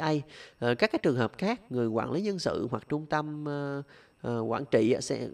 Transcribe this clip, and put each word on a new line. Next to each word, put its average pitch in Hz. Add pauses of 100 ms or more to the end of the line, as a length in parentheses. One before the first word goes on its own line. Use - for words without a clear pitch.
A. 156 (460)
Ờ, 120
các 220
cái 330
trường 135
hợp 117
khác, 214
người 120
quản 117
lý 170
nhân 202
sự 92
hoặc 110
trung 151
tâm, 151
ờ, 143 (380)
ờ, 120
quản 113
trị, 113
ờ, -
sẽ, 123